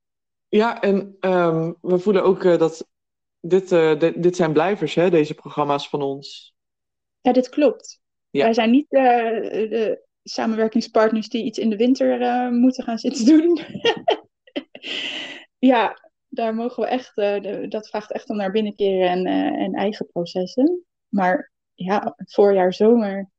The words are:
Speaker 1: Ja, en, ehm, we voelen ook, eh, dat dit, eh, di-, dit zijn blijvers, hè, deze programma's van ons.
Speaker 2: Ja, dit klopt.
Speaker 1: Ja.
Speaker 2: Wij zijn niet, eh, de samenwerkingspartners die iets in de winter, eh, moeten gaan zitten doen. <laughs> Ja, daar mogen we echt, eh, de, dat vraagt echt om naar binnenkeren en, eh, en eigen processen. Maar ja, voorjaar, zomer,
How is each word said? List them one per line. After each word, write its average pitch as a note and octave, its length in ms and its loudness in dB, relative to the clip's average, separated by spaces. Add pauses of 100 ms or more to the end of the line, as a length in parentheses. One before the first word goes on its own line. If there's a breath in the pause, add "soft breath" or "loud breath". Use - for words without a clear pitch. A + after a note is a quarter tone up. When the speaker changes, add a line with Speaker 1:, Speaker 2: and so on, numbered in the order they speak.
(480)
Speaker 1:
Ja, A3+ 340 0
en, G3 380 -2
ehm, E3+ 600 0
we F3+ 180 0
voelen F#3 240 0
ook, F#3 200 2
eh, E3+ 140 4
dat D#3+ 300 -2 (520)
dit, F#3 320 0
eh, D#3+ 280 4
di-, E3 200 0
dit F3 160 2
zijn D#3+ 180 0
blijvers, E3 420 0
hè, F3 140 4
deze D#3 240 2
programma's C#3+ 560 -4
van D3 120 -4
ons. - 540 -10 (640)
Speaker 2:
Ja, B3+ 120 0
dit B3+ 160 2
klopt. - 500 -2 (300)
Speaker 1:
Ja. C#3+ 140 0
Speaker 2:
Wij A3+ 100 2
zijn A3+ 180 2
niet, C#4+ 200 2
eh, C4+ 120 4 (480)
de G#3+ 540 -4 (180)
samenwerkingspartners A3 1080 0
die A3+ 140 -6
iets A#3 140 -8
in A3 120 -2
de G3+ 80 -4
winter, B3+ 440 2
eh, B3 280 -2
moeten B3 340 2
gaan A#3 160 -8
zitten B3+ 260 -2
doen. D#4+ 340 6
<laughs> - 680 -4 (1300 loud breath)
Ja, A#3+ 500 2 (180)
daar A3 280 -4
mogen A#3 280 -6
we - 60 -2
echt, - 280 -6
eh, G3+ 240 0
de, F#3 260 -10
dat G#3+ 220 -10
vraagt G#3+ 220 -10
echt - 180 -10
om A3 80 -4
naar F#3+ 140 -4
binnenkeren G3 580 0
en, F3+ 160 -2
eh, F#3+ 380 -2
en F#3+ 100 -4
eigen G#3 380 -4
processen. A3 720 -2 (240)
Maar F#3+ 440 -2 (220)
ja, F#3+ 440 -4
voorjaar, F#3+ 560 2
zomer, G3+ 640 2